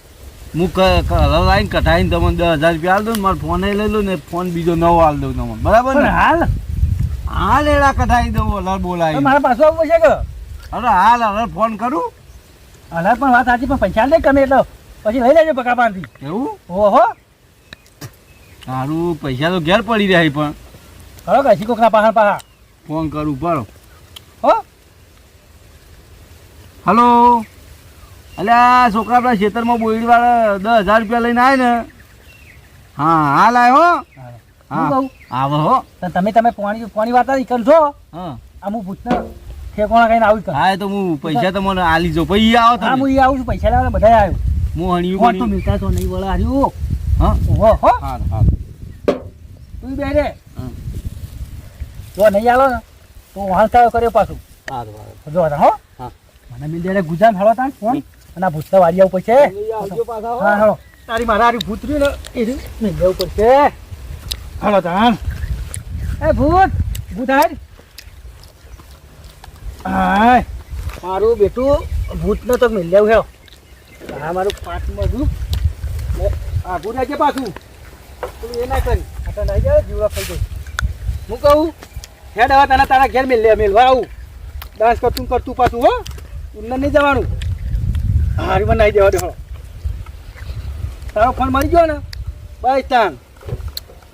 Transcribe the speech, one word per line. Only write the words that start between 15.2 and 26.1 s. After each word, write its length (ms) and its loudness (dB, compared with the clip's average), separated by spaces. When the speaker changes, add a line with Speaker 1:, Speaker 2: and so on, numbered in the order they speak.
Speaker 2:
લેજો 200 4
ભગા 220 -2
પાસેથી. 500 -4
Speaker 1:
એવું? 340 -8
Speaker 2:
ઓહો. 340 4
Speaker 1:
સારું, 560 -4
પૈસા 280 -4
તો 100 -2
ઘેર 220 2
પડી 260 0
રહ્યા 160 4
છે 60 2
પણ. 240 -4
Speaker 2:
કરો 180 2
કે 60 2
હસી 160 4
કોકના 240 2
પાહા 220 2
પાહા. 280 2
Speaker 1:
ફોન 220 -4
કરું, 240 -6
ઉપાડો. 340 -4
Speaker 2:
હો? 220 2